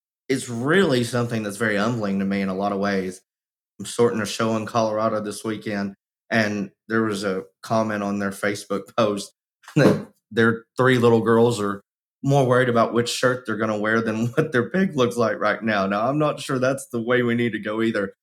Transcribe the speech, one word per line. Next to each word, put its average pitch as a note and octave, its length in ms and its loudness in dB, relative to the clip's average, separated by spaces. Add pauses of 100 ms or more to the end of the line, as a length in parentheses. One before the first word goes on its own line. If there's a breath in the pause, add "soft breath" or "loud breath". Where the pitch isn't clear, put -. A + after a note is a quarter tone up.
(280)
It's C3 200 -2
really C3 560 0
something A#2+ 380 -2
that's G2+ 160 -8
very A2 180 0
humbling G#2 420 -2
to G2 60 -2
me G2 160 -2
in G2 80 -2
a F#2 60 -4
lot G2+ 180 -2
of G2+ 60 -4
ways. F#2+ 420 -4 (580)
I'm G2+ 60 -12
sorting A2 380 0
a G#2 40 -4
show A2+ 300 -2
in G#2+ 80 -4
Colorado G#2+ 560 0
this G#2 240 -8
weekend, G2+ 500 -4 (360)
and G#2 400 0 (180)
there A2+ 140 0
was G#2 220 -2
a F#2+ 180 -4 (200)
comment A2 400 0
on G2+ 160 -2
their G2+ 120 -2
Facebook G2+ 640 -6
post G#2 380 0 (200)
<laughs> - 220 -18
that B2+ 320 4 (220)
their A2+ 340 2 (140)
three B2+ 200 4
little A#2 220 6
girls A2+ 400 4
are G2+ 220 -4 (400)
more C#3 240 4
worried B2 240 4
about A#2 240 2
which A#2+ 160 0
shirt - 340 0
they're G#2+ 140 -4
gonna A2 200 -2
wear A2 220 0
than A2 260 -2
<laughs> - 20 -2
what - 240 -2
their A#2+ 180 0
pig F#3 260 0
looks B2 200 0
like A2 220 0
right G2+ 240 -2
now. G#2 240 0
Now, G#2 220 0
I'm C#3+ 100 0
not D3+ 220 -2
sure C3+ 180 -4
that's C3 300 -2
the A#2 140 -6
way B2 200 2
we A#2+ 120 2
need A#2+ 180 0
to A2 60 -4
go G#2+ 240 -4
either, G#2+ 400 -2